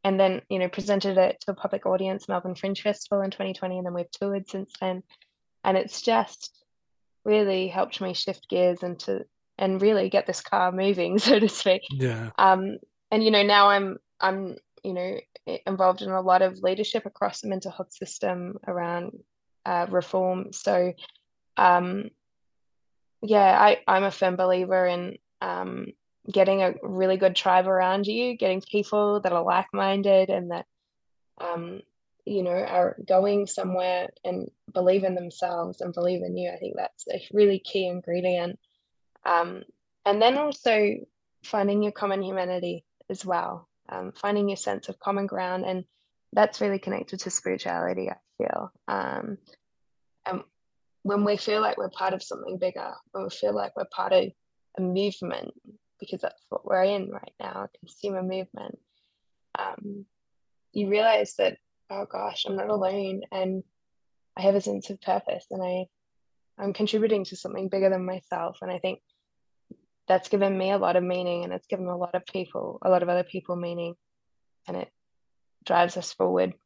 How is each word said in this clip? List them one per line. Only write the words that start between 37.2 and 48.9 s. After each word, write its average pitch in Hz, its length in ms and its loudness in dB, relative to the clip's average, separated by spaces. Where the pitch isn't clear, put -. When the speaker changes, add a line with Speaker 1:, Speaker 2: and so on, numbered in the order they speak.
Speaker 1:
really 202 280 6
key 185 260 -2
ingredient. 180 720 -2
Um, 175 380 0
and 202 160 2
then 247 160 6
also 226 580 2
finding 202 400 0
your 208 80 -2
common 196 300 -2
humanity 180 640 -4
as 190 160 -10
well, 175 440 -4
um, 185 240 -10
finding 202 360 -2
your 196 80 -4
sense - 320 -6
of 190 100 -14
common 196 280 -4
ground. 185 380 -6
And 185 200 -6
that's 214 280 2
really 196 200 0
connected 190 400 -8
to 180 100 -8
spirituality, 90 800 -4
I - 60 -10
feel. 50 340 -4
Um, 196 500 -4